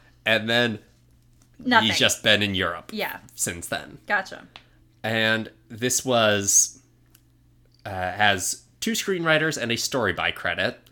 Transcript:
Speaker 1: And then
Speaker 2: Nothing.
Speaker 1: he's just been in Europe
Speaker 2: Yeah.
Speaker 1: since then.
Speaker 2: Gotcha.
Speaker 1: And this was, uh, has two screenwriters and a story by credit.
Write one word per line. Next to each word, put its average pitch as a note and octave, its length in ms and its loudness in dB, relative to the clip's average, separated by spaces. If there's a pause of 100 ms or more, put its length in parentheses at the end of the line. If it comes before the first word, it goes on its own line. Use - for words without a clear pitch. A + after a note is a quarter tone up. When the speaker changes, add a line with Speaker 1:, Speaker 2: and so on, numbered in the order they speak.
(260)
Speaker 1:
And A2 220 0
then A#2 320 2 (800)
Speaker 2:
Nothing. A3+ 300 4
Speaker 1:
he's - 100 0
just - 240 2
been G#2 200 4
in G2+ 120 0
Europe E2+ 380 -2
Speaker 2:
Yeah. - 260 -6 (160)
Speaker 1:
since E2+ 340 -6
then. D2 380 -8
Speaker 2:
Gotcha. - 400 -6 (560)
Speaker 1:
And A2 480 0 (180)
this A#2+ 360 -2
was, G#2+ 760 2 (1040)
uh, G#2+ 60 -10
has F#2+ 720 0 (240)
two A3 60 -2
screenwriters E3 680 0
and A#2 120 -2
a A#2 40 -2
story A2 360 0
by E2+ 180 -2
credit. F2+ 480 -4 (120)